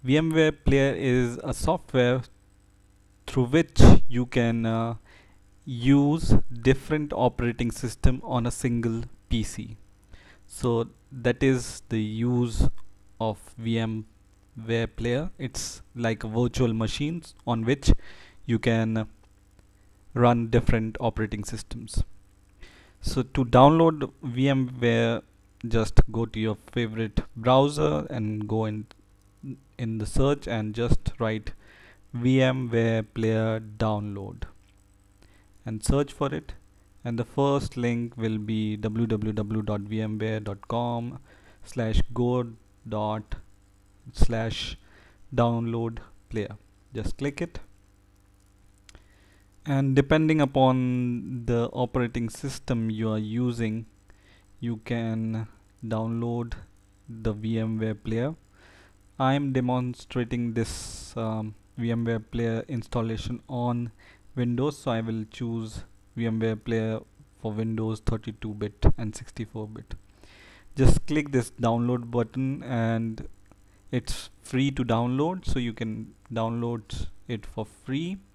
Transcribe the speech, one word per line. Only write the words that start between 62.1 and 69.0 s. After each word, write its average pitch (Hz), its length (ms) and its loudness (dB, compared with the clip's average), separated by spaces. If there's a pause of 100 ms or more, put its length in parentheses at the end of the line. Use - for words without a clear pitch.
Player 117 380 -2
installation 113 840 -6
on 120 420 -4 (440)
Windows, 127 420 -2
so - 140 -6
I 113 100 -2
will 113 300 -6
choose 113 520 -8 (320)
VMware 113 480 -2
Player 110 360 -2 (420)
for 110 100 -6
Windows 110 500 -4
thirty-two 110 520 -6
bit 104 320 -2 (140)
and 110 160 -6